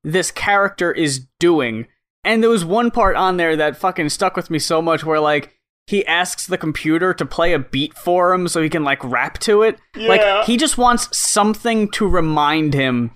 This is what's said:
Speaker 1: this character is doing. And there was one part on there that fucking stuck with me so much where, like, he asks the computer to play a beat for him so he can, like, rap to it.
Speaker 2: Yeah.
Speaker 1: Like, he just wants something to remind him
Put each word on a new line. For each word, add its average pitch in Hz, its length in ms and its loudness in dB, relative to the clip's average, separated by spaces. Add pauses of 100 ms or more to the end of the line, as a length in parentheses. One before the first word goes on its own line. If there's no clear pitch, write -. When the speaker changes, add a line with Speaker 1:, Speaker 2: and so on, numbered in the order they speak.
Speaker 1:
this 151 280 -2
character 196 640 0
is 135 340 -2 (120)
doing. 127 480 0 (380)
And 220 180 2
there 226 80 4
was 208 140 2
one 226 260 0
part 202 260 2
on 185 200 0
there 165 200 0
that 151 200 -2
fucking 170 320 -2
stuck - 280 -2
with - 140 -6
me 160 80 -2
so 160 220 0
much 160 240 -2
where, 156 160 0
like, 151 320 0 (340)
he 202 200 0
asks 175 400 -2
the 180 100 -4
computer 165 560 -2
to 165 140 -4
play 170 260 0
a 160 60 0
beat 135 360 -4
for 175 380 0
him 180 160 0
so 165 140 -2
he 156 80 0
can, 165 140 -2
like, 139 200 -2
rap 127 360 -4
to 208 220 2
it. 220 160 0 (160)
Speaker 2:
Yeah. 220 140 -4
Speaker 1:
Like, 208 380 4
he 233 100 2
just 277 220 0
wants 240 380 2
something 214 760 0
to 214 160 -2
remind 156 640 2
him 127 440 0